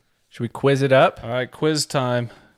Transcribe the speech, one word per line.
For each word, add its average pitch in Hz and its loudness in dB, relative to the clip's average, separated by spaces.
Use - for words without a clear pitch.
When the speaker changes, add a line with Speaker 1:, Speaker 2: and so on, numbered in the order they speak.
Speaker 1:
Should - -14
we 117 -4
quiz 135 0
it 135 0
up? 147 4
Speaker 2:
All 117 -8
right, 123 -4
quiz 156 -2
time. 123 -2